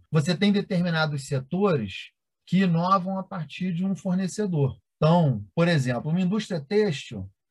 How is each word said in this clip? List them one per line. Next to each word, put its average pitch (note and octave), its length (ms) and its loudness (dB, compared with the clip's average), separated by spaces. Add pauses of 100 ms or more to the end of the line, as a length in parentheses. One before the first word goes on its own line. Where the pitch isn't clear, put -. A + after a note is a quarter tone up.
(100)
você D#3+ 240 2
tem G3+ 160 2
determinados E3+ 760 0
setores C#3+ 840 -2 (360)
que F3+ 140 2
inovam F#3 580 2
a F#3+ 60 -6
partir F3+ 500 -8
de F3 100 -2
um G3 100 0
fornecedor. F3+ 840 -2 (180)
Então, D#3 480 4 (100)
por E3+ 140 2
exemplo, B2+ 420 0
uma F3 100 0
indústria F#3+ 400 -2
têxtil, C3+ 680 -2 (220)